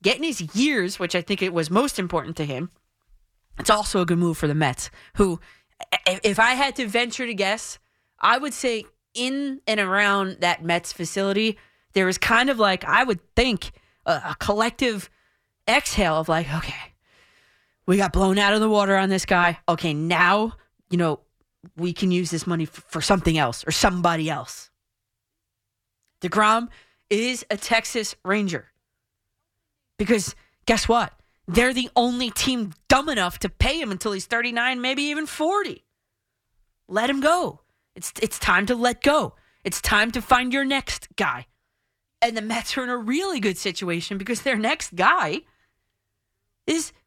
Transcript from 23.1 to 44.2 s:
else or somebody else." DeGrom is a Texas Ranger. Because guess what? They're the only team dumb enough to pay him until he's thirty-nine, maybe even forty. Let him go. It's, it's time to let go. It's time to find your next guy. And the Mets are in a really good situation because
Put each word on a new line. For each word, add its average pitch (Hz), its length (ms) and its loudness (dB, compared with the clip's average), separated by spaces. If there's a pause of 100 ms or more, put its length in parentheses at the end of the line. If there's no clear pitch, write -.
else 123 280 0
or 156 40 -4
somebody 170 580 2
else." - 420 -10 (1500)
DeGrom 214 480 2 (400)
is 233 420 -2
a 208 60 -2
Texas 226 680 -2
Ranger. 190 480 -2 (1200)
Because 208 380 0 (320)
guess - 220 2
what? 226 260 2 (320)
They're 240 280 4
the 247 220 -4
only 247 340 2
team 233 440 -2 (140)
dumb 277 200 4
enough 196 320 -2
to 196 80 -4
pay 294 320 0
him 247 100 -4
until 196 220 -4
he's 190 140 -8
thirty-nine, 240 540 -2
maybe 262 240 -2
even 294 220 -4
forty. 349 580 -2 (1040)
Let 220 220 0
him 277 100 -2
go. 302 420 0 (320)
It's, - 180 -12 (100)
it's - 160 -2
time 190 280 2
to 247 100 0
let 240 260 -2
go. 285 320 2 (300)
It's 190 160 -6
time 220 320 2
to 247 100 -4
find 247 300 2
your 277 120 0
next 269 520 -4
guy. 131 300 -4 (760)
And 233 140 2
the 220 60 -4
Mets 226 340 -4
are 262 80 -4
in 247 60 -4
a 247 60 -2
really 269 440 -4
good 190 180 -2
situation 175 600 -6
because 208 240 -6